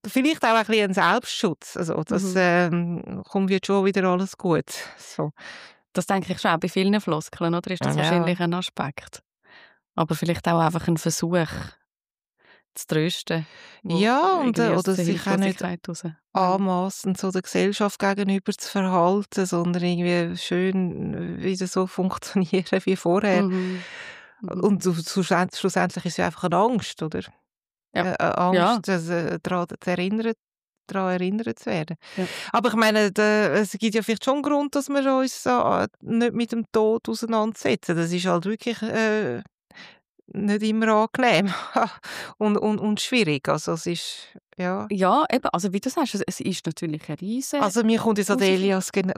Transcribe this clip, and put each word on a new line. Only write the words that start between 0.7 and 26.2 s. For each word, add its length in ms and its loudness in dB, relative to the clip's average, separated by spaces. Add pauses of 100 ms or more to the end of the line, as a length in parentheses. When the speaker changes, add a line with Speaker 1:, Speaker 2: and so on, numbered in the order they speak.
Speaker 1:
ein 20 -4
Selbstschutz, 800 0
also 280 -2
das, 180 0
Speaker 2:
Mhm. 160 -2
Speaker 1:
ähm, 840 2
kommt, 260 0
wird 160 0
schon 180 2
wieder 200 2
alles 340 0
gut, 320 0 (300)
so. 320 -6 (640)
Speaker 2:
Das 120 -2
denke 260 0
ich 80 -6
schon, 120 2
auch 80 2
bei 100 -2
vielen 320 2
Floskeln, 540 -2
oder? 160 -4
Ist 120 -4
das 120 2
Speaker 1:
Ja. 80 2
Speaker 2:
wahrscheinlich 360 2
ein 140 0
Aspekt. 720 -8 (720)
Aber 180 -2
vielleicht 340 -2
auch 120 4
einfach 280 0
ein 100 4
Versuch, 500 0 (1300)
zu 120 -12
trösten, 600 -2 (340)
wo 160 -2
Speaker 1:
Ja, 360 4
und, 260 2
Speaker 2:
irgendwie 20 2
Speaker 1:
äh, 140 4
Speaker 2:
aus 120 2
Speaker 1:
oder 80 2
Speaker 2:
der 100 0
Speaker 1:
sich 160 0
auch 160 2
nicht 220 0
Speaker 2:
Hilflosigkeit 300 -6
raus. 140 -10
Mhm. 120 -8 (180)
Speaker 1:
anmassend 840 0
so 140 -4
der 100 -2
Gesellschaft 580 0
gegenüber 540 0
zu 160 -12
verhalten, 800 2
sondern 360 0
irgendwie 540 0
schön 1040 -2
wieder 240 -2
so 260 -2
<laughs> 60 -8 (640)
funktionieren 220 0
wie 120 2
vorher. 480 2
Speaker 2:
Mhm. 380 -2 (600)
Mhm. 200 -8
Speaker 1:
Und 220 2
so, 100 2
so 300 -2
schlussend-, 320 0
schlussendlich 500 -2
ist 80 -4
es 40 -6
ja 100 0